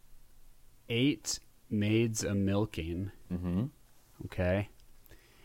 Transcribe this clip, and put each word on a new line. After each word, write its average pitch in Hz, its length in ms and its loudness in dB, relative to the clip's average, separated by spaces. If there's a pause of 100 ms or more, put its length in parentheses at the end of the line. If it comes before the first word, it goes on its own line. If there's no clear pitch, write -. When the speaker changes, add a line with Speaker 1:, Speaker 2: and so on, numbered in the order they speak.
(880)
Speaker 1:
eight 123 520 0 (280)
maids 110 560 2
a 101 100 0
milking. 98 800 0 (180)
Speaker 2:
Mm-hmm. 90 340 0 (600)
Speaker 1:
Okay. 95 460 0 (720)